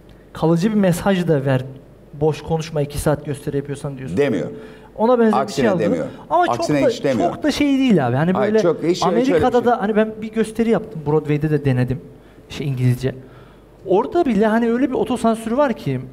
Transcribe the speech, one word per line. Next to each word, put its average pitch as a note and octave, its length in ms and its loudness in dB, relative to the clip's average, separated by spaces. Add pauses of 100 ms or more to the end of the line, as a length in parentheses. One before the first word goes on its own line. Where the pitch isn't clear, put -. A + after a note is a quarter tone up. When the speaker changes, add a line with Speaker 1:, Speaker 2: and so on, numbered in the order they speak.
(340)
Speaker 1:
kalıcı E3+ 380 2
bir G#3 40 -2
mesaj F#3 520 2
da C#3+ 180 0
ver. C3 200 0 (480)
"Boş D3 280 -2
konuşma, D#3 400 -4
iki C#3+ 160 -6
saat D3 280 -2
gösteri C#3+ 320 -6
yapıyorsan." C#3+ 400 -8
diyorsun. D3 200 -8
Speaker 2:
Demiyor. A#3+ 300 0 (480)
Speaker 1:
Ona A#3 240 2
benzer A3+ 200 4
Speaker 2:
Aksine A#3 240 -2
Speaker 1:
bir A#3+ 40 4
şey - 20 4
aldı. F#3 140 0
Speaker 2:
demiyor. E2+ 220 0 (240)
Speaker 1:
Ama E4+ 140 4
Speaker 2:
Aksine E4 360 0
Speaker 1:
çok C#4+ 80 4
da, A#3+ 40 2
Speaker 2:
hiç A#3 120 -8
demiyor. C4+ 300 2
Speaker 1:
çok - 100 -14
da D4+ 80 2
şey D4 160 0 (100)
değil G#3+ 300 4
abi. A#2+ 80 0
Hani D#3+ 160 2
Speaker 2:
Hayır, G#3 220 0
Speaker 1:
böyle A3 100 4
Speaker 2:
çok, E3 200 0
hiç E3+ 220 0
öyle F#3 100 2
bir A3+ 60 4 (100)
Speaker 1:
Amerika'da A#3 260 4
Speaker 2:
şey. A#3 80 2
Speaker 1:
da A#3 160 2
hani G#3 140 0
ben G#3+ 260 2
bir A3 100 -10
gösteri A3 380 0
yaptım. E3+ 380 -2
Broadway'de D3 440 0
de C#3+ 140 0
denedim. B2+ 360 0 (480)
Şey, - 180 -8
İngilizce. B2+ 480 0 (720)
Orada B3 380 2
bile A3 220 2
hani A#3 240 2
öyle B3+ 180 0
bir B3+ 60 -6
otosansürü A3+ 640 -2
var C#4+ 160 2
ki, C3+ 260 -4 (140)